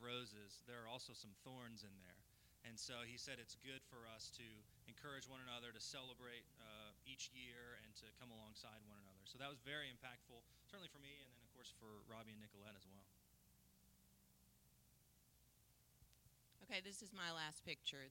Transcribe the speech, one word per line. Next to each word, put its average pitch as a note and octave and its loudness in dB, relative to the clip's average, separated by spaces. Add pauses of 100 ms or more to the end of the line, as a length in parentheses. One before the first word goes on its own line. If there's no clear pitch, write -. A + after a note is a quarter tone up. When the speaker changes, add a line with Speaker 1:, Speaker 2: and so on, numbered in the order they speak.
Speaker 1:
roses. G#2 4
There A#2+ 0
are A2+ 0
also B2 2
some G#2+ -4 (160)
thorns A#2+ 0
in G2 -4 (100)
there." F2+ -8 (480)
And A2+ 0
so A#2+ 4
he B2 0
said B2 4
it's A2 -2
good C3+ 2
for A#2 -4
us A2 0
to A#2+ -2 (400)
encourage C3+ 2
one C3 -2
another, A#2+ 4
to A2 -2
celebrate, B2 2 (160)
uh, G#2+ -4 (160)
each - 2
year, A#2+ -2
and A2 -6 (160)
to - -4 (140)
come B2+ -2
alongside A2 -4
one G#2 -6
another. F#2+ -10
So B2+ -2
that C#3+ 6
was C#3+ 2
very C#3+ 6
impactful, B2 -4 (320)
certainly F#3 -4
for C#3+ -8
me, C#3 -6 (160)
and B2+ -10
then, A#2+ -12
of A#2+ -12
course, B2 -4
for A2 -4 (160)
Robbie A2 0
and G#2+ -2
Nicolette G2+ -2
as F#2+ -6
well. F#2+ -6 (3750)
Speaker 2:
Okay, G3 10
this G3 2
is F#3+ -2
my F3 8
last D#3 6
picture. C#3+ 6